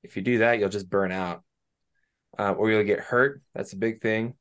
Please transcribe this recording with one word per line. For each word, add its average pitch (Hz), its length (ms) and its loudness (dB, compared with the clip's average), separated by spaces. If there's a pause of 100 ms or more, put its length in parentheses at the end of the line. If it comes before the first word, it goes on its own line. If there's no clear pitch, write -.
If - 120 -20
you 101 60 -4
do 117 180 2
that, 117 200 4
you'll 101 100 2
just 95 200 -6
burn 98 220 0
out, 90 320 -6 (920)
uh, 101 160 0
or 107 180 2
you'll 107 120 4
get 101 160 2
hurt. 139 420 0 (120)
That's - 200 -10
a 98 40 -14
big 113 240 -4
thing. 110 400 -2